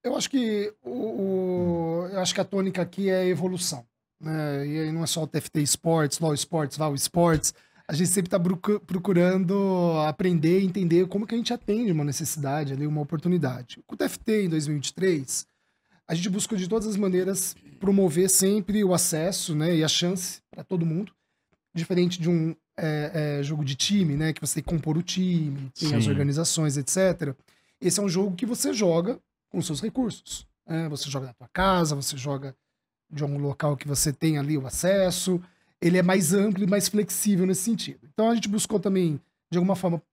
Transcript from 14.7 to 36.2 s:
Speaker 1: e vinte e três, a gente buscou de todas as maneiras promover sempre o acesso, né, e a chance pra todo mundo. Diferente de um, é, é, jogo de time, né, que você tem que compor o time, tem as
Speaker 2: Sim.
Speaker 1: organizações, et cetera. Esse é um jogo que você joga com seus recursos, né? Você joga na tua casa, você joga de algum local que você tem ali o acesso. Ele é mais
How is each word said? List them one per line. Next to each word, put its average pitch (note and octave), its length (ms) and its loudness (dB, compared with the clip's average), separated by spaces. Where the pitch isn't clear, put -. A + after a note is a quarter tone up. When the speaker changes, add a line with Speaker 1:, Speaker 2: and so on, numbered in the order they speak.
Speaker 1:
e - 20 -2
vinte - 120 -6
e - 40 -20
três, E3 520 -2
a E3 80 -2
gente F3 140 -2
buscou G3+ 280 -2
de F#3 120 -2
todas A3 180 0
as G#3+ 100 -2
maneiras F#3 600 0
promover F#3+ 480 4
sempre G3+ 560 2
o F3+ 100 4
acesso, E3+ 640 0
né, E3 180 2
e D#3 80 4
a D#3 60 2
chance F3+ 520 -2
pra - 120 -16
todo E3+ 240 -2
mundo. E3 260 -4
Diferente F3+ 460 0
de E3 80 0
um, E3 280 2
é, D3+ 640 -2
é, C#3+ 40 -2
jogo D3+ 220 -2
de C3+ 100 -2
time, F3 420 2
né, D#3 160 0
que - 80 -8
você - 140 -4
tem D3+ 100 -6
que - 40 -6
compor D#3 300 -2
o F3 40 -2
time, D#3 760 -2
tem D3+ 160 0
as A2+ 100 2
Speaker 2:
Sim. G#2 60 2
Speaker 1:
organizações, C#3+ 680 0
et C#3 140 -4
cetera. E3+ 460 0
Esse F3+ 200 0
é - 20 0
um G3+ 60 0
jogo F#3 260 0
que G#3 100 -4
você - 280 -2
joga G3 460 2
com F3 140 -4
seus C#3+ 180 -4
recursos, - 680 -6
né? E3 220 -4
Você C#3+ 200 -8
joga C3+ 200 -6
na A#2+ 60 -18
tua A#2+ 180 -20
casa, F3 420 2
você C#3 220 -6
joga C3+ 380 -8
de D3 120 -6
algum C#3+ 160 -2
local C#3+ 380 -2
que C3+ 100 -14
você C#3+ 260 -2
tem D#3 260 0
ali C#3+ 200 -2
o C3 80 -6
acesso. F3+ 760 0
Ele F3 180 4
é F3+ 40 4
mais F3+ 320 4